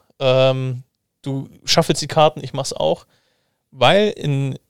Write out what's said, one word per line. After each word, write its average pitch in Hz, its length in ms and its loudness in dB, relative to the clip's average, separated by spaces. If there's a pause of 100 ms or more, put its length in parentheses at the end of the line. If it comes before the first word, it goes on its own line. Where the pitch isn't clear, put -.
(200)
ähm, 131 640 0 (380)
du 135 280 -6 (140)
schaffelst - 380 0
die 147 60 -8
Karten, 151 360 2
ich 123 100 -12
mach's 135 200 -8
auch. 160 320 -4 (680)
Weil 185 380 4
in, 139 500 -4 (100)